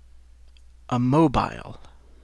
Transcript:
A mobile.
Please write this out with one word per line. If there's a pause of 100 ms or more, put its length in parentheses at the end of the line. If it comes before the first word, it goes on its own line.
(880)
A
mobile. (640)